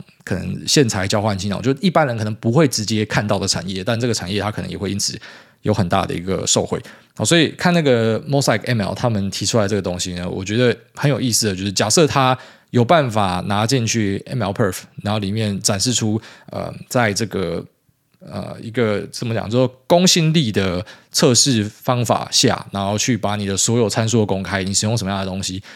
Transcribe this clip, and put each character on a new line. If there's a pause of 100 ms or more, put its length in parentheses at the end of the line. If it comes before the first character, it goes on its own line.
(260)
可
能
线
材
交
换
器
那
种，
就
一
般
人
可
能
不
会
直
接
看
到
的
产
业，
但
这
个
产
业
它
可
能
也
会
因
此 (440)
有
很
大
的
一
个
受
惠。 (380)
好，
所
以
看
那
个
Mosaic
M
L
他
们
提
出
来
这
个
东
西
呢，
我
觉
得 (200)
很
有
意
思
的，
就
是
假
设
它 (320)
有
办
法
拿
进
去
M
L
perf， (200)
然
后
里
面
展
示
出， (300)
呃， (140)
在
这
个， (540)
呃，
一
个 (100)
怎
么
讲，
就
是
说
公
信
力
的 (260)
测
试
方
法
下，
然
后
去
把
你
的
所
有
参
数
都
公
开，
你
使
用
什
么
样
的
东
西， (140)